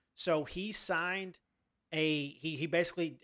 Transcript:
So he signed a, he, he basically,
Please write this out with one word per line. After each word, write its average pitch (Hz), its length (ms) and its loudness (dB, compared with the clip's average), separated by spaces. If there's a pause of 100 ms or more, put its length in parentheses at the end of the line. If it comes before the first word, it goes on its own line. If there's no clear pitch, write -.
(140)
So 156 300 2
he 196 280 -4
signed 180 640 0 (540)
a, 156 360 2
he, 156 280 -6
he 151 100 -2
basically, 165 560 0